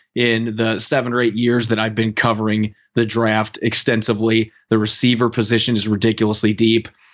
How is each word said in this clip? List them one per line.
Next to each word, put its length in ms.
in 420
the 220
seven 340
or 100
eight 140
years 320
that 120
I've 160
been 180
covering 600
the 140
draft 520
extensively. 920
The 80
receiver 540
position 420
is 140
ridiculously 680
deep. 340